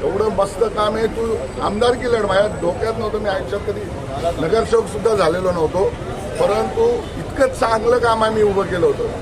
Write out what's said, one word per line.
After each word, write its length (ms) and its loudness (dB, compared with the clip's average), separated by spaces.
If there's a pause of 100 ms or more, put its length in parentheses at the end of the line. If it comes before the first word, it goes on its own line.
"एवढं 220 0
मस्त 340 0
काम 320 0
आहे, 100 0
तू 300 -2 (260)
आमदारकी 500 2
लढ." 120 2
माझ्या 220 2
डोक्यात 520 -2
नव्हतं, 200 -4
मी 100 -2
आयुष्यात 320 -4
कधी 200 -6 (600)
नगरसेवक 460 2
सुद्धा 280 0
झालेलो 360 2
नव्हतो, 340 0 (560)
परंतु 480 2 (280)
इतकं 320 0
चांगलं 500 2
काम 260 2
आम्ही 180 2
उभं 200 2
केलं 240 0
होतं. 200 2 (160)